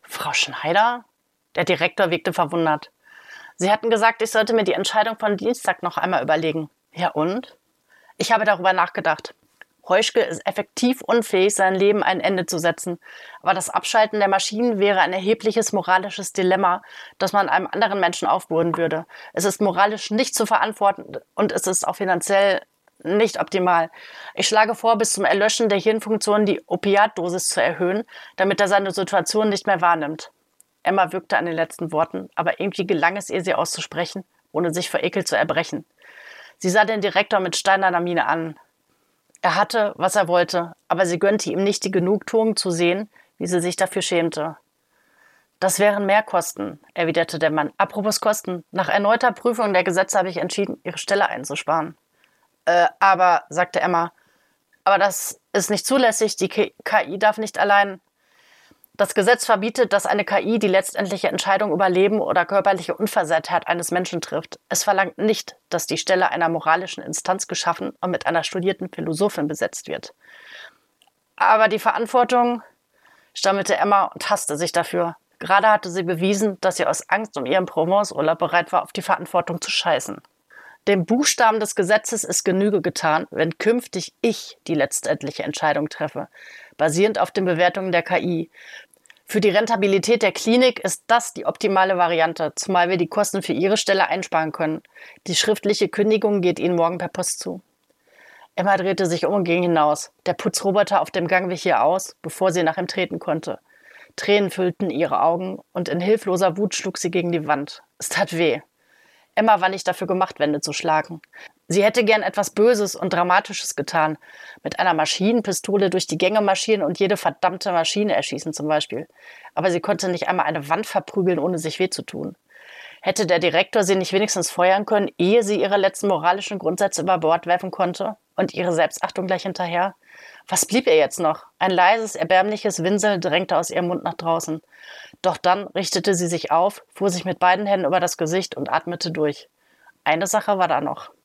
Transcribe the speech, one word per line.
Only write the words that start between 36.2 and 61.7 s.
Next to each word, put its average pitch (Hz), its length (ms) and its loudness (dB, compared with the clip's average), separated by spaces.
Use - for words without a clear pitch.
Sie 185 100 -2
sah 214 160 4
den 214 160 -2
Direktor 202 380 2
mit 185 160 -2
steinerner 190 460 2
Miene 175 260 0
an. 160 320 -4
Er 165 140 0
hatte, 208 400 0
was 190 220 0
er 190 100 2
wollte, 175 460 0
aber 185 160 2
sie 175 120 -2
gönnte 202 320 0
ihm 180 140 0
nicht 202 220 -2
die 196 60 -4
Genugtuung 202 640 0
zu 185 140 -2
sehen, 175 380 0
wie 180 100 -6
sie 175 140 0
sich 175 160 -4
dafür 190 240 -2
schämte. 160 560 -2
"Das 190 180 0
wären 202 260 2
Mehrkosten", 190 760 -2
erwiderte 165 460 -2
der 160 100 2
Mann. 151 280 -2
"Apropos 202 420 0
Kosten, 190 520 -2
nach 190 180 -4
erneuter 226 420 2
Prüfung 226 400 -2
der 185 140 2
Gesetze 185 320 0
habe 185 100 0
ich 175 100 -6
entschieden, 180 460 -4
Ihre 165 140 -8
Stelle 202 320 0
einzusparen." 147 680 -4
"Äh, 175 220 4
aber", 180 480 4
sagte 175 320 -2
Emma, 170 320 0
"aber 196 140 4
das 190 420 -2
ist 196 160 0
nicht 208 160 -2
zulässig, 233 500 2
die 190 140 -2
K-, - 240 -2
K - 200 2
I 180 140 -8
darf 214 200 2
nicht 214 220 -6
allein." 202 420 2
Das - 180 0
Gesetz 226 300 4
verbietet, 220 480 2
dass 202 120 2
eine 208 200 0
K 196 160 2
I 220 180 0
die 208 80 2
letztendliche 190 600 0
Entscheidung 190 420 0